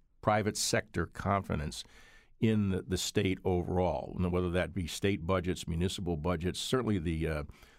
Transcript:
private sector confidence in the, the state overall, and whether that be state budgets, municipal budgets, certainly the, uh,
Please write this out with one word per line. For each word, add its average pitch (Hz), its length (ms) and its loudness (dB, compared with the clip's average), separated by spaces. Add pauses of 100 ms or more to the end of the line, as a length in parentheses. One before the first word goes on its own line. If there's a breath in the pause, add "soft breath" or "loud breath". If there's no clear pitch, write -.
(200)
private 107 360 2
sector - 500 0
confidence 87 760 -2 (560 loud breath)
in 107 300 4
the, 92 160 0
the 90 120 0
state 95 460 0
overall, 90 720 0
and 90 140 2
whether 90 200 0
that 85 240 0
be 92 120 -2
state 98 400 0
budgets, 90 400 0
municipal 87 500 -2
budgets, 85 440 -2
certainly 120 380 0
the, 80 280 0
uh, 76 160 -2 (360 loud breath)